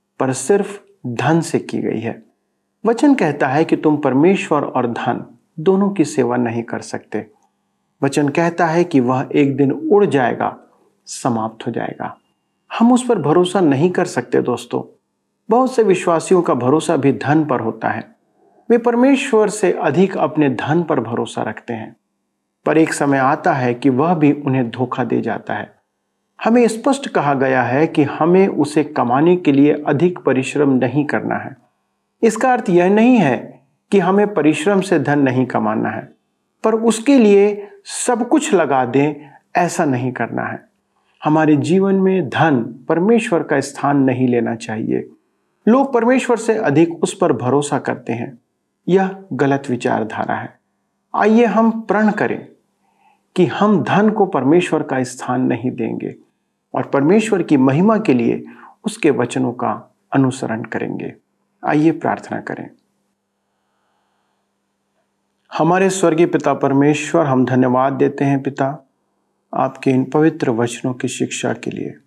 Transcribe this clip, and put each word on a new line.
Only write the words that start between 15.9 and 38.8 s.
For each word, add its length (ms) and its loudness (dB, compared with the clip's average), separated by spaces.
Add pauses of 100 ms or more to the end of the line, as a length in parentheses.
का 120 0
भरोसा 420 0
भी 160 2
धन 320 0
पर 160 -2
होता 300 -4
है। 280 -10 (520)
वे 80 4
परमेश्वर 720 2
से 220 0
अधिक 440 0
अपने 340 0
धन 320 -2
पर 180 -2
भरोसा 420 -6
रखते 300 -10
हैं, 240 -12 (680)
पर 120 0
एक 140 2
समय 260 0
आता 360 0
है 200 -2
कि 140 -2
वह 260 2
भी 180 4
उन्हें 380 -2
धोखा 340 -4
दे 160 -2
जाता 340 -6
है। 200 -12 (680)
हमें 240 4
स्पष्ट 400 -4
कहा 260 0
गया 280 0
है 240 0
कि 160 2
हमें 460 2
उसे 360 0
कमाने 520 2
के 160 0
लिए 200 6
अधिक 460 0
परिश्रम 520 0
नहीं 340 0
करना 300 -4
है। 220 -10 (640)
इसका 300 2
अर्थ 180 -2
यह 180 4
नहीं 280 4
है 500 -2 (260)
कि 60 6
हमें 360 2
परिश्रम 460 2
से 200 0
धन 180 0
नहीं 280 2
कमाना 420 -2
है, 280 -12 (480)
पर 100 2
उसके 440 2
लिए 500 4 (160)
सब 440 -4
कुछ 260 0
लगा 300 2